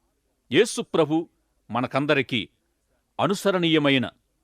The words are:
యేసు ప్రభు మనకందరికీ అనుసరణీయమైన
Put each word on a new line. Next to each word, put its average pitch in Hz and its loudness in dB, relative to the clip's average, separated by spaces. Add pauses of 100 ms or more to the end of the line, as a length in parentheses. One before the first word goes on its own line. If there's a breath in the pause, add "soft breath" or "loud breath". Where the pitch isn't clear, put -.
(520)
యేసు 214 2
ప్రభు 160 -2 (420)
మనకందరికీ 131 -2 (720)
అనుసరణీయమైన 156 0 (340)